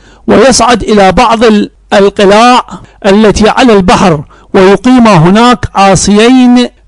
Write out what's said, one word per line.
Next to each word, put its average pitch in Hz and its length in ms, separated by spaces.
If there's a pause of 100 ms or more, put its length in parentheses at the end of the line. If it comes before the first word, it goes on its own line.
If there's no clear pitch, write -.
(280)
ويصعد 233 560
إلى 202 280
بعض 226 320
ال-، 214 260 (240)
القلاع 208 720 (400)
التي 208 440
على 254 240
البحر، 180 500 (300)
ويقيم 214 540
هناك 208 580 (100)
عاصيين 233 920 (200)